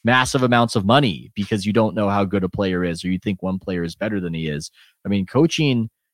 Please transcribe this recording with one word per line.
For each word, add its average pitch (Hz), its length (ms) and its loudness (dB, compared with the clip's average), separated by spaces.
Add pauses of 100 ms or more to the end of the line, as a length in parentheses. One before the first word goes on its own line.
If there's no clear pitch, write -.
massive 127 380 2
amounts 120 340 4
of 98 80 0
money 107 500 2
because 101 300 -2
you 104 80 0
don't 110 220 2
know 104 160 0
how 101 140 2
good 95 200 -2
a 92 40 -2
player 92 360 -2
is 85 200 -4
or 92 60 -4
you 92 80 0
think 101 240 -6
one 92 160 -4
player 90 240 -6
is 85 140 -6
better 104 240 -4
than 85 140 -6
he 80 140 -4
is. 73 220 -8 (340)
I 95 40 -6
mean, 98 180 0
coaching, 135 640 0 (260)